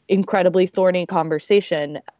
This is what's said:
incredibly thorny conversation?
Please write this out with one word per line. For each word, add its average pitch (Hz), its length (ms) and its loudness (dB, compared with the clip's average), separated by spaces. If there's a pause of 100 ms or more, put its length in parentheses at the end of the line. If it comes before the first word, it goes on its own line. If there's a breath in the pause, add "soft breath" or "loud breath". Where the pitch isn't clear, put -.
incredibly 185 600 2
thorny 180 380 0
conversation? 160 920 -2 (200)